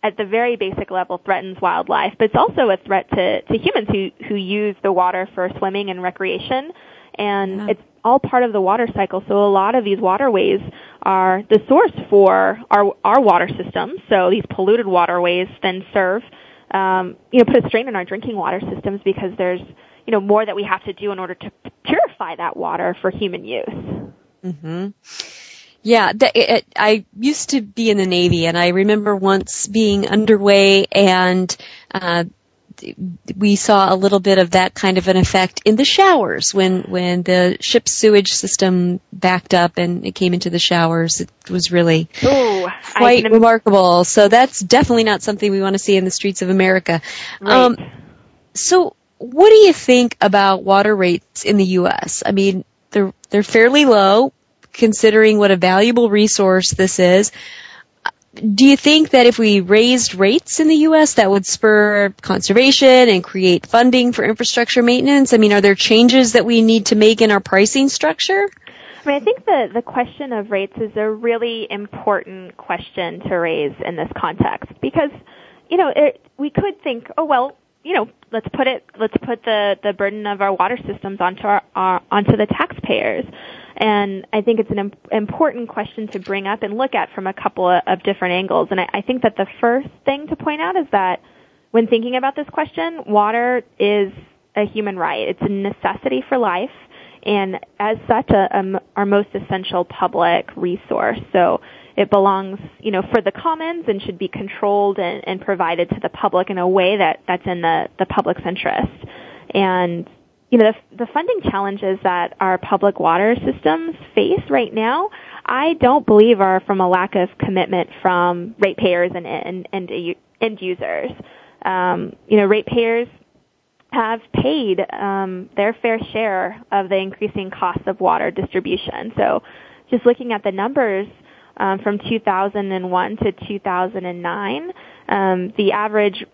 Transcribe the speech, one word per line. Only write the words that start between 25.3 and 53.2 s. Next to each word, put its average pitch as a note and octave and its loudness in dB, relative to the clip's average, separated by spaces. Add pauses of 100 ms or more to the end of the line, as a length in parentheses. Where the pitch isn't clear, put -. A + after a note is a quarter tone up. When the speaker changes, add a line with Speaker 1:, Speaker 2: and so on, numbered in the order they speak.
Speaker 2:
Yeah, G#3+ 2
th-, A3+ 2
it, A3+ 2 (100)
I G#3+ 2 (140)
used C#4 -4
to C#4 0
be A3 -4
in G3+ 2
the F#3+ 0
Navy, F3 0
and E3+ 0
I F3 2
remember G#3 0
once F#3+ -2
being G3+ 0
underway, G3+ 4
and, F#3 2 (360)
uh, F3 -2 (1120)
we G3+ 2
saw G3 2
a F#3+ 2
little G3 2
bit F#3+ 2
of F3+ 4
that F#3 2
kind F#3 0
of F#3 -2
an F#3 4
effect F#3 0
in G#3+ 4
the C4 2
showers C#4+ 2
when, F#3 2
when F3+ -2
the F3+ 2
ship's - 0
sewage G#3 4
system F#3 0 (140)
backed F#3 -2
up F3 2
and F3 -4
it F#3+ -8
came F3+ 0
into F3+ -4
the E3+ -4
showers. E3 0
It - -12 (180)
was F3+ -4
really E3 2 (120)
Speaker 1:
Ooh, A#3 2
I F3+ -8 (200)
Speaker 2:
quite A#3+ 6
Speaker 1:
can A3+ 0
im- A3 4
Speaker 2:
remarkable. G3+ 6
So G3+ 4
that's B3 4
definitely A#3 2
not G#3 2
something G#3 -2
we G3 0
wanna G3 0
see G3 2
in F#3+ 2
the F#3 -2
streets G3 -4
of F#3 -2
America. F#3 2 (400)
Speaker 1:
Right. G3 -4
Speaker 2:
Um, B3 6 (760)
so - 0 (220)
what C#4+ 4
do A4 10
you G4+ 10
think B3 2
about G3 2
water G3 2
rates F3+ -2
in G#3 2
the G3 4
U F3+ 0
S? - -4
I - 0
mean, G3 0 (280)
they're, G3 -2 (160)